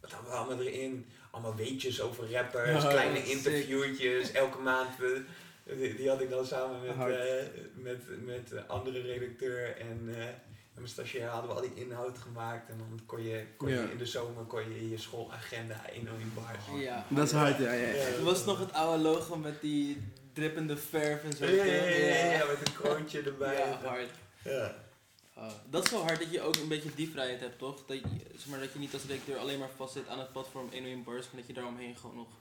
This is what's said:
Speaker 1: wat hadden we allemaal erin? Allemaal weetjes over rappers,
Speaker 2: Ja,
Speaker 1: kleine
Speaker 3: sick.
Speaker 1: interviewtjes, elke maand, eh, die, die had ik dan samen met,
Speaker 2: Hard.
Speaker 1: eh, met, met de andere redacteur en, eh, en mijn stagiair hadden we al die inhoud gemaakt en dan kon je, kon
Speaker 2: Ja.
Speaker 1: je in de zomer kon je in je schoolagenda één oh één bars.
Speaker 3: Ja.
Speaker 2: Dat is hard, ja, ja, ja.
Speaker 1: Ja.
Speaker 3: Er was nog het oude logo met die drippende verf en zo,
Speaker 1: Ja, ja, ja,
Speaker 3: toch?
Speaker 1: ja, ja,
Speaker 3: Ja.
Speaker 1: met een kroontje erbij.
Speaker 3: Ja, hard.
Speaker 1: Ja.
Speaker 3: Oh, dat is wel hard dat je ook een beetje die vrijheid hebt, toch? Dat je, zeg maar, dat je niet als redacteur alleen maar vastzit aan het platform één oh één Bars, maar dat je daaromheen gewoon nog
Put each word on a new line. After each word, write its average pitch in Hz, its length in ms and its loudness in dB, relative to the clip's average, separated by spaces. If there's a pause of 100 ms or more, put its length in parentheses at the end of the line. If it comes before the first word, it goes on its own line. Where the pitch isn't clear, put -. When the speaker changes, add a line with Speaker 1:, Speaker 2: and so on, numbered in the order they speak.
Speaker 1:
wat - 100 -16
hadden 120 200 -12
we 123 60 -4
allemaal 127 280 -2
erin? 127 400 -4 (260)
Allemaal 113 240 -6
weetjes 120 460 -2
over 113 300 -2
rappers, 123 520 4
Speaker 2:
Ja, 143 60 6
Speaker 1:
kleine 139 280 8
Speaker 3:
sick. 131 100 0
Speaker 1:
interviewtjes, 135 1040 2
elke 135 300 4
maand, 127 280 2 (140)
eh, - 760 -4
die, 120 180 0
die 131 140 2
had 131 120 4
ik 127 80 0
dan 127 160 0
samen 131 360 -2
met, 127 140 -4
Speaker 2:
Hard. 127 200 2
Speaker 1:
eh, 127 280 0 (320)
met, 127 500 -8
met 123 220 -8
de 113 180 -10
andere 127 360 -4
redacteur 123 760 -4
en, 117 220 -8 (160)
eh, 113 100 -6
en - 600 -14
mijn - 20 -10
stagiair 117 420 -6
hadden 120 200 -4
we - 60 -2
al - 60 -2
die - 120 -4 (120)
inhoud 123 320 -6
gemaakt 117 520 -8
en 113 80 -10
dan 113 280 -10
kon 113 180 -6
je, 110 220 -4 (120)
kon 135 120 0
Speaker 2:
Ja. 123 120 2
Speaker 1:
je 107 100 -2
in 117 60 -8
de 123 80 -4
zomer 117 380 -4
kon 113 260 -4
je 110 100 -8
in 113 100 -4
je 113 80 -2
schoolagenda 113 920 -8
één 117 180 -8
oh 113 120 -8
één 113 160 -6
bars. 113 480 -6
Speaker 3:
Ja. 123 260 -4
Speaker 2:
Dat 143 160 8
is 143 60 4
hard, 143 260 8
ja, 123 160 4
ja, 120 140 4
ja. 110 80 2
Speaker 1:
Ja. 135 100 4
Speaker 3:
Er 127 180 2
was 185 220 6
nog 190 140 4
het 185 140 -2
oude 160 300 4
logo 165 320 4
met 151 260 -4
die 143 400 0 (320)
drippende 151 440 0
verf 151 460 2
en 151 100 -4
zo, - 120 0
Speaker 1:
Ja, 190 180 8
ja, - 0 - (100)
ja, 151 60 6
Speaker 3:
toch? 180 180 4
Speaker 1:
ja, 147 100 8
ja, 170 240 6
Speaker 3:
Ja. 156 140 6
Speaker 1:
met 143 220 2
een - 60 4
kroontje 147 480 0
erbij. 139 360 0
Speaker 3:
Ja, 135 220 2 (100)
hard. 123 200 -4 (340)
Speaker 1:
Ja. 123 320 -2 (600)
Speaker 3:
Oh, 110 160 -10 (180)
dat 170 160 0
is - 60 4
wel 214 120 0
hard 160 160 2
dat 160 120 -4
je 175 100 0
ook 156 140 4
een 156 120 -2
beetje 156 280 -2
die 156 140 -2
vrijheid 127 300 -4
hebt, 123 180 -8
toch? 139 280 -8
Dat 135 120 -6
je, 117 80 -8 (300)
zeg - 120 -14
maar, 139 120 -6
dat 135 140 -6
je 147 60 -8
niet 139 140 -6
als 135 120 -8
redacteur 135 320 -6
alleen 139 220 -2
maar 131 160 -6
vastzit 131 320 -8
aan 123 120 -6
het 131 120 -8
platform 131 400 -8
één 127 120 -8
oh 127 60 -8
één 127 140 -8
Bars, 123 220 -6
maar 127 140 -16
dat 120 80 -14
je 120 60 -14
daaromheen 123 420 -8
gewoon 117 200 -16
nog 117 120 -12 (140)